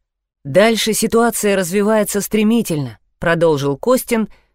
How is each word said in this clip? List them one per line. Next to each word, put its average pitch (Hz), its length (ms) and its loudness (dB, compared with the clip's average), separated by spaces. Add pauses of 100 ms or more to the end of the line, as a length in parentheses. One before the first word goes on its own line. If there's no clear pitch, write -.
(460)
«Дальше 208 480 2
ситуация 220 640 0
развивается 202 640 0
стремительно», 208 760 -2 (220)
продолжил 160 560 0
Костин, 233 540 -2 (260)